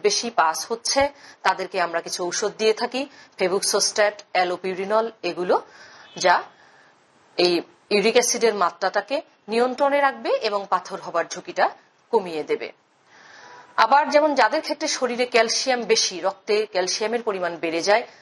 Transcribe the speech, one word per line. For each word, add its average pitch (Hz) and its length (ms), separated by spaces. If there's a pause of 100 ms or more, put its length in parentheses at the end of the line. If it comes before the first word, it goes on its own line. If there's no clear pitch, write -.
বেশি 208 260
পাস 160 420
হচ্ছে, 277 380 (340)
তাদেরকে 185 380
আমরা 170 200
কিছু - 260
ঔষধ 190 300
দিয়ে 220 160
থাকি, 240 320 (320)
ফেবুক্সোস্ট্যাট, 202 920
অ্যালোপিউরিনল 185 800 (120)
এগুলো, 180 380 (560)
যা - 260 (920)
এই 175 240 (280)
ইউরিক 208 240
অ্যাসিডের 233 400
মাত্রাটাকে 202 680 (260)
নিয়ন্ত্রণে 254 540
রাখবে 262 280
এবং 208 400
পাথর 180 300
হবার 165 280
ঝুঁকিটা 180 420 (420)
কমিয়ে 180 320
দেবে। 139 280 (1040)
আবার 269 340
যেমন 294 260
যাদের 254 260
ক্ষেত্রে 302 260
শরীরে 247 380
ক্যালসিয়াম 240 560
বেশি, 208 380
রক্তে 208 460
ক্যালসিয়ামের 214 580
পরিমাণ 180 320
বেড়ে 165 260
যায়, 208 260 (140)